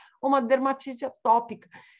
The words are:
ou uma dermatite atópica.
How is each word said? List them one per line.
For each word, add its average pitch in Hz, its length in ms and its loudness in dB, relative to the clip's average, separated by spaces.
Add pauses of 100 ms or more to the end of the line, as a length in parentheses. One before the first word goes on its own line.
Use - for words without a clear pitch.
(200)
ou 269 80 -2
uma 277 140 2
dermatite 262 640 -2
atópica. 233 640 -2 (320)